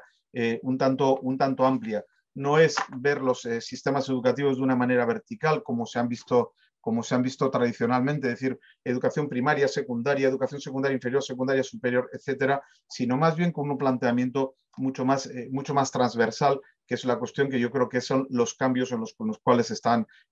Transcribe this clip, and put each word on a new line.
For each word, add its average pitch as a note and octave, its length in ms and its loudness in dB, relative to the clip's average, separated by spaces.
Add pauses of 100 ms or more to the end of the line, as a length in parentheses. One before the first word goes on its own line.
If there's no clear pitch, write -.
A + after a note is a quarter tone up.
(320)
eh, A#2 320 -2
un C3 140 -2
tanto, C3+ 420 2
un C3 180 -4
tanto C3 280 2
amplia. A2+ 400 0 (300)
No C#3+ 220 0
es D#3+ 200 6 (200)
ver C#3 240 0
los, B2+ 240 -2
eh, A#2 140 -2
sistemas C3+ 480 -4
educativos B2+ 500 2
de C3+ 60 -2
una C3 140 2
manera B2 280 2
vertical, A#2 560 -2
como A#2 240 -4
se B2 140 -6
han B2 100 0
visto, A#2+ 440 0 (280)
como A2+ 200 -2
se B2+ 140 -2
han B2 80 2
visto C3 260 0
tradicionalmente, B2 800 0
es A#2+ 60 0
decir, B2+ 260 -4 (240)
educación C3 460 0
primaria, C3+ 380 2
secundaria, C3+ 600 0
educación C3 320 -2
secundaria C3+ 360 -2
inferior, B2+ 280 -2
secundaria C3 400 -2
superior, B2 480 -2
etcétera, C3+ 500 -2 (280)
sino B2+ 280 0
más D#3+ 200 2
bien F3 140 2
con D3 200 -4
un C3 60 -2
planteamiento B2+ 800 0 (220)
mucho C3 280 -2
más, C3+ 220 0
eh, B2 220 -10
mucho C#3 240 -4
más C3+ 180 2
transversal, B2 680 2 (260)
que B2 100 -4
es C3 100 -6
la A#2+ 120 2
cuestión B2+ 320 -2
que C3 100 -2
yo A#2+ 120 0
creo B2 160 2
que B2 140 -2
son C3+ 280 0
los A#2+ 240 0
cambios B2+ 380 0
en A#2 80 -2
los, A2 140 -8
con A2 140 -6
los A2 120 -4
cuales A#2+ 320 4
están, A#2 340 2 (260)